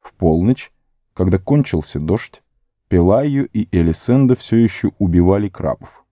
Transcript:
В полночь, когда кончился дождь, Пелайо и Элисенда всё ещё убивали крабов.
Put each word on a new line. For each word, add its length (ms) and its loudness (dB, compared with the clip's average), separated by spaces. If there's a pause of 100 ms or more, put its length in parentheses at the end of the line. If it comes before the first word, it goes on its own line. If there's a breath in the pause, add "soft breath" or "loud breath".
В 140 -20
полночь, 580 0 (420)
когда 240 0
кончился 640 -2
дождь, 420 -4 (460)
Пелайо 560 2
и 260 -6
Элисенда 640 2
всё 220 -4
ещё 420 0
убивали 500 2
крабов. 640 -10